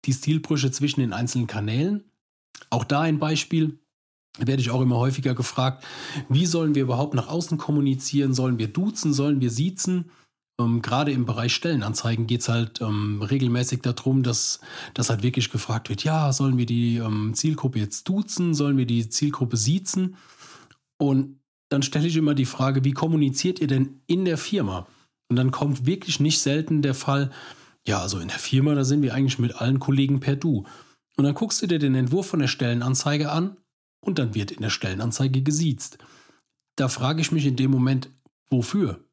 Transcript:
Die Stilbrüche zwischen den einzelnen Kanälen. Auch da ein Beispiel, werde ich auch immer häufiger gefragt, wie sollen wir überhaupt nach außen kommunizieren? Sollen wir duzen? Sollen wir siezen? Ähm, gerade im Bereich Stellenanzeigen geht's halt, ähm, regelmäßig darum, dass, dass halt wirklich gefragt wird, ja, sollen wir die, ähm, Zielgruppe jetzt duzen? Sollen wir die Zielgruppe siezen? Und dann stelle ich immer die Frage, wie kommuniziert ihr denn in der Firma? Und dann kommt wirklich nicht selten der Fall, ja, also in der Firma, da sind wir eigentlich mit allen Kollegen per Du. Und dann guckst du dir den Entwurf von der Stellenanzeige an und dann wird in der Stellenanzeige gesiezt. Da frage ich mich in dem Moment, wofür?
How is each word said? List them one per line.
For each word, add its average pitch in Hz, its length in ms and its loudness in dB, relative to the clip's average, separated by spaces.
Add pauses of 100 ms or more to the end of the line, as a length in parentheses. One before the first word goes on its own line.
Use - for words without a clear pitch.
Die 139 80 2
Stilbrüche 147 600 0
zwischen 143 280 0
den 117 120 0
einzelnen 120 340 -2
Kanälen. 120 640 -2 (600)
Auch 117 120 0
da 143 200 0
ein 156 180 2
Beispiel, 156 580 0 (600)
werde 131 240 0
ich 117 80 0
auch 127 100 2
immer 123 160 4
häufiger 131 380 0
gefragt, 131 500 -2 (440)
wie 151 180 4
sollen 160 280 2
wir 139 80 2
überhaupt 131 320 0
nach 127 140 0
außen 165 300 -2
kommunizieren? 139 760 0
Sollen 127 240 0
wir 110 100 -2
duzen? 165 440 0
Sollen 139 280 2
wir 123 100 2
siezen? 175 600 -2 (500)
Ähm, 117 220 2
gerade 143 300 0
im 123 120 0
Bereich 117 300 -2
Stellenanzeigen 117 720 0
geht's 117 220 0
halt, 117 320 0
ähm, 104 420 -2
regelmäßig 123 600 0
darum, 131 400 2
dass, - 380 -2 (340)
dass 123 160 0
halt 107 120 0
wirklich 123 280 0
gefragt - 380 -4
wird, - 160 -4
ja, 156 280 2
sollen 135 260 2
wir 120 80 2
die, 117 300 2
ähm, 107 380 -2
Zielgruppe 147 440 0
jetzt - 300 -4
duzen? 180 460 0
Sollen 143 220 2
wir 127 100 2
die 117 220 0
Zielgruppe 131 480 0
siezen? 185 600 0 (840)
Und 135 420 2 (280)
dann 139 140 0
stelle 151 260 0
ich 160 80 0
immer 151 180 4
die 131 120 2
Frage, 131 380 0
wie 139 80 2
kommuniziert 160 680 0
ihr 156 60 2
denn 135 400 0
in 185 180 0
der 165 140 0
Firma? 95 480 -4 (420)
Und 123 80 2
dann 127 140 4
kommt 131 340 -2
wirklich 175 360 -2
nicht 151 200 2
selten 151 420 0
der 135 120 2
Fall, 139 360 0 (560)
ja, 101 140 0
also 95 180 -4
in 85 100 -6
der - 100 -8
Firma, 139 360 2
da 139 100 2
sind 147 180 2
wir 135 120 0
eigentlich 131 240 0
mit 120 180 0
allen 131 220 0
Kollegen 135 420 2
per 139 160 0
Du. 139 280 -2 (520)
Und 139 80 4
dann 143 100 2
guckst - 280 -2
du 208 40 -2
dir 175 120 2
den 139 160 2
Entwurf 131 340 0
von 170 120 0
der 131 80 2
Stellenanzeige 131 840 0
an 175 260 -2 (440)
und 180 180 -2
dann 117 160 -2
wird 101 160 -2
in - 120 -10
der 107 80 -2
Stellenanzeige 117 720 -2
gesiezt. 147 560 -2 (800)
Da 131 120 0
frage 135 320 -2
ich 160 120 -2
mich 147 140 2
in 127 100 2
dem 131 140 2
Moment, 131 400 2 (400)
wofür? 123 640 0